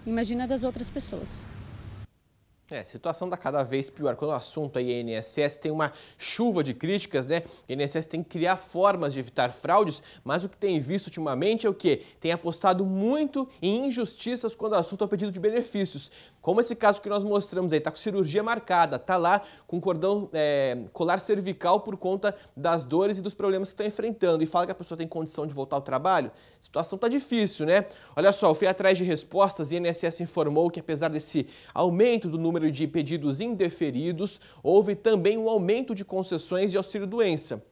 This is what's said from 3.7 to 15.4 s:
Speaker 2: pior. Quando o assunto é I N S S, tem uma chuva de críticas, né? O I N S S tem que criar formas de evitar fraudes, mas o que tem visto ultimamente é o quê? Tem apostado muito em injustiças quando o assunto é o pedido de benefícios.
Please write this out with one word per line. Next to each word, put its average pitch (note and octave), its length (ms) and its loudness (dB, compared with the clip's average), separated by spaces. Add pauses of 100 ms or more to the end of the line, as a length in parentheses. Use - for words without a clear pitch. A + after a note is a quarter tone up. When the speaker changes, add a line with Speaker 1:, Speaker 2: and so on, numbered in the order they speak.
Speaker 2:
pior. D3 260 -2
Quando D3+ 140 -4
o D3 40 -2
assunto C3+ 440 -4
é B2+ 40 0
I B2 100 0
N A#2 200 -4
S A2 280 -4
S, C#3+ 200 0
tem D#3 100 -2
uma D3+ 220 0 (240)
chuva G3 480 0
de C3 80 -2
críticas, D#3+ 540 -2
né? E3 160 0 (260)
O C3 40 -6
I - 20 -4
N C#3+ 80 -2
S C#3 160 -2
S D#3+ 100 -6
tem E3 140 -6
que - 80 -10
criar F3 260 0
formas F3+ 560 0
de C3+ 80 -6
evitar B2 320 -2
fraudes, F3 500 2 (220)
mas D#3 180 -2
o G3 60 -8
que - 80 -14
tem F3+ 240 0
visto F3 260 -4
ultimamente E3+ 600 -2
é G3+ 40 4
o F#3+ 40 -2
quê? D3+ 280 2 (160)
Tem E3 140 0
apostado F3+ 540 2
muito C4 600 0 (140)
em A3 260 0
injustiças A#3 680 -4
quando G#3+ 180 -4
o G#3 40 2
assunto F#3 260 0
é G3+ 40 2
o - 20 -6
pedido G3+ 220 -2
de F#3 80 -10
benefícios. G#3 720 -2 (300)